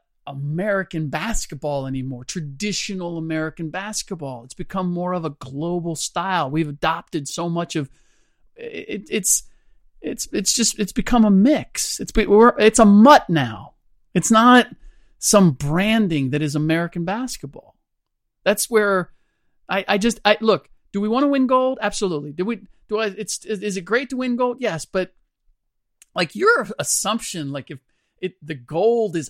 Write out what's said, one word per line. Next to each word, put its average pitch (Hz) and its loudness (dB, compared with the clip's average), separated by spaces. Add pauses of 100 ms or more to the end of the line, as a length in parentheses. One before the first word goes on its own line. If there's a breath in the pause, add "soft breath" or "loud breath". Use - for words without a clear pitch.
(260)
American 156 -4
basketball 151 -6
anymore, 131 -8
traditional 175 -8
American 160 -6
basketball. 170 -10
It's - -20
become 185 -6
more 175 -4
of 170 -6
a 147 -4
global 160 -6
style. 170 -4
We've 151 -2
adopted 160 -4
so 170 -6
much 170 -6
of 147 -4 (680)
it. - -12
It's, - -2 (580)
it's, - -10
it's 202 -2
just, - -2
it's 196 -6
become 233 2
a 208 4
mix. 208 0
It's - -10
be-, 208 2
we're, 226 6
it's 220 6
a 220 8
mutt 214 8
now. 120 -2 (400)
It's 180 0
not 240 8 (540)
some 190 6
branding 165 0
that 147 0
is 147 -2
American 165 0
basketball. 202 -8 (720)
That's 208 0
where 202 2 (560)
I, 190 -2
I 208 2
just, 220 0
I, 208 4
look, 220 2 (240)
do 202 -2
we 214 -2
wanna 262 2
win 269 2
gold? 262 2
Absolutely. 175 -4
Do 175 -6
we, 220 -6 (260)
do 214 -4
I, 220 -2
it's, 196 -8
is, 208 -6
is 202 -6
it 190 -6
great 233 -2
to 254 -6
win 247 -2
gold? 247 -2
Yes, 175 -4
but, 185 -4 (1000)
like, 180 -4
your 311 2 (120)
assumption, 185 -6
like, 139 -12
if 147 -16 (420)
it, 185 -8
the 151 -10
gold 190 0
is 151 -6